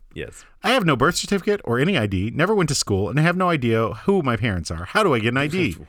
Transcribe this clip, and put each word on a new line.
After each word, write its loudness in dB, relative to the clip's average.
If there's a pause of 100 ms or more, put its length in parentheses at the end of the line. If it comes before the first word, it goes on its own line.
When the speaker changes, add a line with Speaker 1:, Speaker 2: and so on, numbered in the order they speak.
(140)
Speaker 1:
Yes. -12 (180)
Speaker 2:
I 2
have 2
no 4
birth 4
certificate -2
or 0
any 2
I 2
D, -2
never 2
went 2
to -2
school, 0
and -2
I 4
have 2
no 0
idea 0 (160)
who 2
my 0
parents -4
are. -8
How 0
do 2
I 2
get 0
an 0
I 0
D? -2 (160)